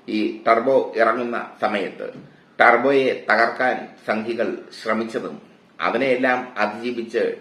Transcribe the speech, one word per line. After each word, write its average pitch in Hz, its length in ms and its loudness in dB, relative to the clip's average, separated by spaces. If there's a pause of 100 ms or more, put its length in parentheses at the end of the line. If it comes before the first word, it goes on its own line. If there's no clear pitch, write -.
ഈ 107 380 -2
ടർബോ 120 480 2
ഇറങ്ങുന്ന 117 560 0 (100)
സമയത്ത് 104 520 -4 (480)
ടർബോയെ 127 680 4
തകർക്കാൻ 113 560 0 (200)
സംഘികൾ 110 500 -2 (240)
ശ്രമിച്ചതും 110 600 -4 (400)
അതിനെയെല്ലാം 123 760 0
അതിജീവിച്ച് 110 840 -2